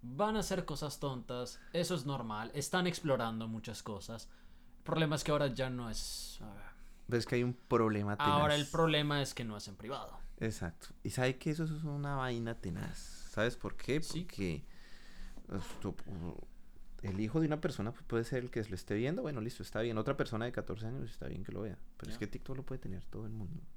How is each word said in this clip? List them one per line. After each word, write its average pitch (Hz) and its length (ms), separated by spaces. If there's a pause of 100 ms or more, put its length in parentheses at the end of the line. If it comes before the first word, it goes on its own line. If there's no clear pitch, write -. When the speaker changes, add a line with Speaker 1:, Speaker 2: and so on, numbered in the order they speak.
Speaker 1:
van 160 340
a 208 40
hacer 180 260
cosas 143 340
tontas, 123 600 (140)
eso 175 220
es 131 100
normal, 117 480
están 180 340
explorando 120 600
muchas 110 360
cosas. 107 460 (500)
El - 40
problema 156 320
es 143 80
que 156 80
ahora 147 160
ya 131 220
no 123 200
es, - 520
a 107 120
ver. 101 160 (380)
Speaker 2:
Pero 120 120
es 113 60
que - 100
hay 120 80
un 123 100
problema 107 600
Speaker 1:
Ahora 147 400
Speaker 2:
tenaz. 147 140
Speaker 1:
el - 40
problema 147 500
es 131 120
que 127 100
no 107 140
es 98 100
en 98 80
privado. 110 420 (220)
Speaker 2:
Exacto. 98 500 (140)
¿Y 110 60
sabe 131 280
que - 120
eso 156 140
es 160 80 (120)
una 143 320
vaina 120 400
tenaz? 92 420 (340)
¿Sabes 117 260
por - 180
qué? 143 260
Speaker 1:
Sí. 160 200
Speaker 2:
Porque 92 420 (920)
esto, - 380 (1040)
el 98 180
hijo 110 220
de 160 60
una 151 120
persona 107 340
pu-, - 120
puede 117 180
ser 123 200
el 123 80
que 113 120
lo 101 120
esté - 200
viendo. 143 280
Bueno, 147 180
listo, 110 220
está 107 180
bien. 117 160
Otra 123 180
persona 117 300
de 123 60
catorce 110 340
años 120 240
está - 180
bien 85 160
que - 80
lo 95 100
vea. 104 160 (200)
Pero - 140
es - 40
Speaker 1:
Ya. - 40
Speaker 2:
que 107 80
TikTok - 300
lo 131 80
puede 131 140
tener 92 260
todo 107 200
el 110 60
mundo. 110 300 (140)